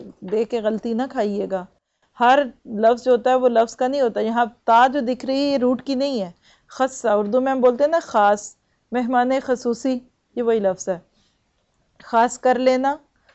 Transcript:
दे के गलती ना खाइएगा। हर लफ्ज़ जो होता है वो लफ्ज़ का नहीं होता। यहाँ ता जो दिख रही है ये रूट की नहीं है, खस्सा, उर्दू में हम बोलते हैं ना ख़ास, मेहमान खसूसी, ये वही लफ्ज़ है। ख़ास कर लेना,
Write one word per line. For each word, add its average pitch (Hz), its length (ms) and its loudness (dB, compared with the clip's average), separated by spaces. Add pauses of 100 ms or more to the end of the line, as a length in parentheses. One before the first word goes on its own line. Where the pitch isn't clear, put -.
(260)
दे 214 200 -2
के 233 140 -6
गलती 220 340 -4
ना 247 140 -4
खाइएगा। 202 580 -4 (520)
हर 254 220 6 (380)
लफ्ज़ 233 260 2
जो 254 60 2
होता 247 200 2
है 262 80 4
वो 254 120 2
लफ्ज़ 226 260 0
का 254 120 -2
नहीं 277 120 -2
होता। 233 220 0
यहाँ 233 240 0 (200)
ता 233 220 6
जो 277 140 -2
दिख 247 220 -4
रही 262 140 -2
है 285 120 0
ये 277 80 0
रूट 247 240 0
की 269 140 -6
नहीं 269 240 -4
है, 175 120 -8 (380)
खस्सा, 262 440 -2
उर्दू 208 260 0
में 262 120 -2
हम 262 80 -2
बोलते 247 240 2
हैं 302 60 0
ना 330 120 0
ख़ास, 208 540 0 (360)
मेहमान 247 480 0
खसूसी, 247 540 -4 (420)
ये 240 60 -4
वही 226 180 0
लफ्ज़ 190 300 -4
है। 170 120 -8 (1000)
ख़ास 233 380 0
कर 254 220 2
लेना, 254 380 0 (360)